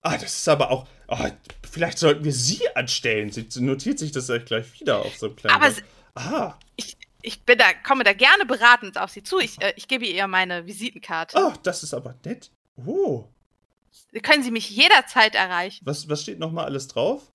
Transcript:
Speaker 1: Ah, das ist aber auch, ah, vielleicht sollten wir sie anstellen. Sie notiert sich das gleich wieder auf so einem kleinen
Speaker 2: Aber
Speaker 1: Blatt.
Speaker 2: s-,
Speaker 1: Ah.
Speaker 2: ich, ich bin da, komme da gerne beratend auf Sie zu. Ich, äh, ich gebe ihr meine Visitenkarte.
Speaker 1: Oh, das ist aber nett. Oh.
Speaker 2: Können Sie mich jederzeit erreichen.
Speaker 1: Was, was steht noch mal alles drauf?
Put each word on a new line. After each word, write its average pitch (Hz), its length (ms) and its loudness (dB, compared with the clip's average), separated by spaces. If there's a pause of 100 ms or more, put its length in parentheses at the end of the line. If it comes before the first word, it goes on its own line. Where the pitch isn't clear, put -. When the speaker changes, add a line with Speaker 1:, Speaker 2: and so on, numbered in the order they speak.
Speaker 1:
Ah, 160 140 -2
das - 220 -8
ist - 100 -2
aber 147 220 4
auch, - 160 -2 (220)
ah, - 220 -4 (380)
vielleicht 165 300 -4
sollten 151 260 4
wir 151 80 0
sie 127 280 -2 (160)
anstellen. 110 540 -2
Sie 110 160 -10 (140)
notiert 135 380 0
sich 156 140 -6
das 127 140 -4 (200)
gleich 113 340 -6
wieder 104 200 0
auf - 160 -6
so 110 100 -8
einem 104 100 -8
kleinen - 200 0
Speaker 2:
Aber 294 140 4
Speaker 1:
Blatt. - 80 -6
Speaker 2:
s-, - 60 -14 (480)
Speaker 1:
Ah. 277 260 -4 (180)
Speaker 2:
ich, - 200 -12 (260)
ich - 220 -12
bin 240 140 4
da, 202 140 4 (140)
komme 262 180 2
da 202 80 4
gerne 277 340 6
beratend 233 520 4
auf 190 120 -4
Sie 202 120 -18
zu. 370 160 -2
Ich, 240 240 -2
äh, 196 140 0
ich - 100 -18
gebe 247 200 -2
ihr 196 200 -2
meine 185 400 0
Visitenkarte. 202 720 -8
Speaker 1:
Oh, 370 140 2 (100)
das - 220 -4
ist 147 100 -8
aber - 300 -10
nett. - 260 -12 (260)
Oh. 170 480 -4 (1000)
Speaker 2:
Können 294 200 2
Sie 247 100 -4
mich 226 180 -4
jederzeit 247 680 6
erreichen. 185 500 -2
Speaker 1:
Was, 147 220 -6
was 147 140 -4
steht - 180 -12
noch 160 120 -6
mal 165 120 -4
alles 135 240 -6
drauf? 202 460 -2